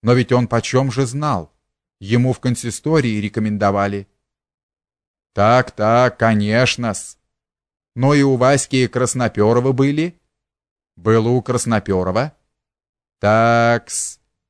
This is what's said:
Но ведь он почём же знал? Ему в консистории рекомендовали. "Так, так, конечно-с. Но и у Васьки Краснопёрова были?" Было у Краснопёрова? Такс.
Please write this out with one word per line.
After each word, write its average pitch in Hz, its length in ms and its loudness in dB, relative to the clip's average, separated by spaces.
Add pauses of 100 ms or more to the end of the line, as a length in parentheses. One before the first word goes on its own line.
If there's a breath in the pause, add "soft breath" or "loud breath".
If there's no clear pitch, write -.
Но 117 120 2
ведь 127 180 0
он 123 160 0
почём 127 440 -2
же 131 140 -2
знал? 123 480 -6 (460)
Ему 120 340 0
в - 60 -8
консистории 123 800 -2
рекомендовали. 101 880 -2 (1300)
"Так, 117 380 2
так, 107 460 2
конечно-с. 113 1000 -2 (800)
Но 127 180 2
и 143 80 4
у 135 160 4
Васьки 131 500 2
Краснопёрова 120 840 0
были?" 147 460 -2 (760)
Было 110 340 0
у 123 120 2
Краснопёрова? 107 920 -2 (840)
Такс. 117 1000 0 (300)